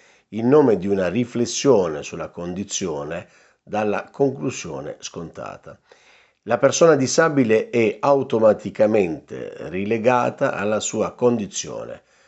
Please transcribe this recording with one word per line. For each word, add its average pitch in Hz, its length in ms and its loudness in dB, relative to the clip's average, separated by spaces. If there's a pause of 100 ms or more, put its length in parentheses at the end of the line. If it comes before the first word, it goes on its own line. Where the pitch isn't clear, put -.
(280)
in 113 200 -4
nome 135 280 6
di 90 100 -6
una 98 220 0
riflessione 110 920 0
sulla 80 260 -12
condizione 85 1000 -8 (360)
dalla 104 500 -4
conclusione 82 840 -6
scontata. - 800 -16 (640)
La 117 160 -2
persona 139 360 6
disabile 131 760 2
è 113 300 2
automaticamente 107 1500 2 (160)
rilegata 123 840 0
alla 104 280 -2
sua 101 320 -4
condizione, 80 880 -4 (240)